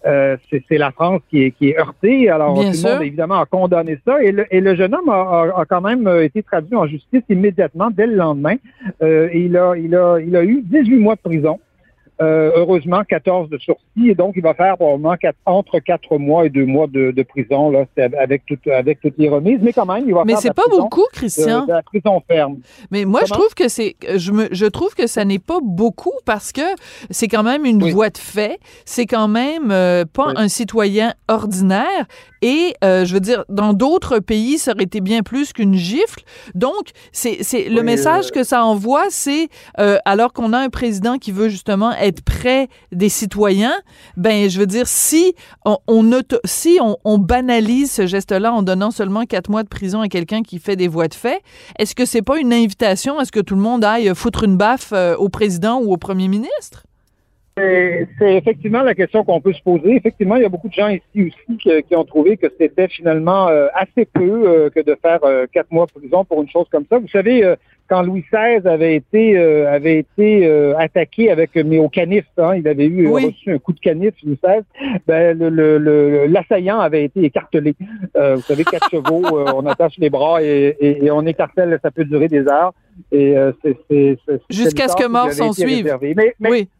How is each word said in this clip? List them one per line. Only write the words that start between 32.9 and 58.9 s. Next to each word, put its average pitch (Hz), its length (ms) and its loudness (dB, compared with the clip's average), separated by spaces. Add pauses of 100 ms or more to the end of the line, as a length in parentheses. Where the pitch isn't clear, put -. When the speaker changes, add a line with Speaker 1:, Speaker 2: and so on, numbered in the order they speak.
Speaker 2:
je 175 100 -6
veux 196 40 2
dire, 208 300 -2
dans 208 240 0
d'autres 254 460 0
pays, 226 380 -2
ça 269 140 -4
aurait 220 120 -4
été 190 180 -6
bien 214 200 -2
plus 277 320 -6
qu'une 196 220 0
gifle. 208 460 -4 (340)
Donc, 277 340 -4 (220)
c'est, - 320 -6
c'est, - 260 -4
le 226 120 0
Speaker 1:
Oui, 226 40 -2
Speaker 2:
message 302 420 0
Speaker 1:
euh, - 60 -12
Speaker 2:
que 262 100 -2
ça 240 200 0
envoie, 226 460 0
c'est, 302 400 -4 (300)
euh, 202 260 2
alors 214 280 0
qu'on 226 200 -2
a 247 60 0
un 269 100 -2
président 233 480 -4
qui 220 140 -10
veut 208 180 0
justement 202 500 -2
être 196 240 -2
près 254 440 0 (240)
des 185 180 0
citoyens, 208 640 0 (440)
ben, 202 340 0
je 185 80 -4
veux 202 80 2
dire, 233 200 -2
si 349 460 0 (320)
on, 214 120 0 (100)
on 226 260 4
auto-, 254 320 -2
si 339 340 2
on, 220 240 0
on 214 140 2
banalise 247 760 0
ce 196 140 0
geste-là 196 480 -2
en 220 80 0
donnant 190 300 -2
seulement 208 320 -4
quatre 185 260 -6
mois 214 140 -2
de 202 40 -8
prison 202 340 -6
à 214 60 -4
quelqu'un 190 360 -4
qui 175 160 -12
fait 202 160 -4
des 180 120 -2
voies 165 200 -2
de - 80 -8
fait, 302 260 -6 (380)
est-ce - 160 -4
que 247 100 0
c'est 233 160 -2
pas 269 160 -2
une 247 160 0
invitation 226 640 0
à 269 80 -2
ce - 60 -18
que 214 80 -2
tout 196 160 -4
le 190 60 2
monde 226 220 0
aille 214 300 0
foutre - 300 -4
une 190 140 2
baffe, 220 360 0
euh, 180 220 2
au 202 140 -2
président 214 520 -2
ou 208 100 -2
au 180 60 0
premier 190 300 -4
ministre ? 277 560 -6 (720)
Speaker 1:
C'est, 180 500 0 (120)
c'est 196 160 2
effectivement 220 480 -2
la 240 100 0